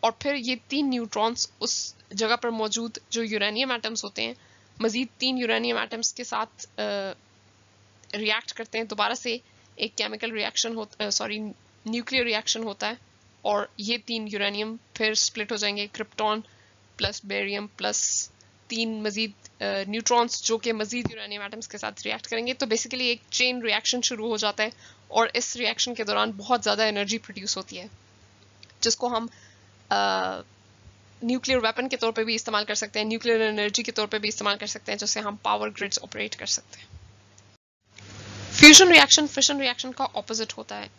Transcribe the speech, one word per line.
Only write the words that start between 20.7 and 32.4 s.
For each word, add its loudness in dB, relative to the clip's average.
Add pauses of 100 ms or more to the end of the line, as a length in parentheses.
मजीद -2
Uranium -10
Atoms -12
के -14
साथ -6 (120)
react -6
करेंगे। -4
तो -4
basically -2
एक 0 (120)
chain 2
reaction 0
शुरू -2
हो -2
जाता 0
है -2 (400)
और 4
इस -2
reaction -2
के -4
दौरान 2
बहुत 0
ज़्यादा 2
energy 0
produce -6
होती -10
है, -12 (960)
जिसको 0
हम, -2 (640)
अ, 0 (840)
nuclear 0
weapon 0
के -4
तौर 0
पे -2
भी -2
इस्तेमाल -2